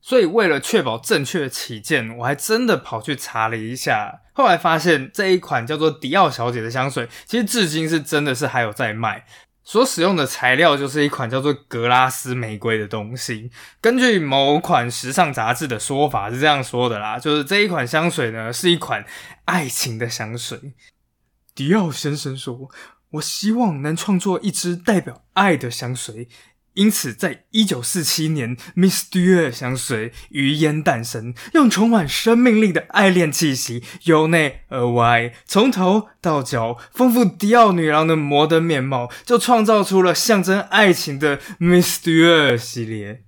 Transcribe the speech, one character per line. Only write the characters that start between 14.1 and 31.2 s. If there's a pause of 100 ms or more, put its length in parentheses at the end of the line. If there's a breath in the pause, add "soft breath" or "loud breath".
某
款
时
尚
杂
志
的
说
法
是
这
样
说
的
啦，
就
是
这
一
款
香
水
呢，
是
一
款 (400 loud breath)
爱
情
的
香
水。 (800 soft breath)
迪
奥
先
生
说 (400 loud breath)
：“我
希
望
能
创
作
一
支
代
表 (120)
爱
的
香
水， (460 soft breath)
因
此
在
一
九
四
七
年， (200 loud breath)
Miss
Dior
香
水 (160 loud breath)
于
烟
诞
生， (200 loud breath)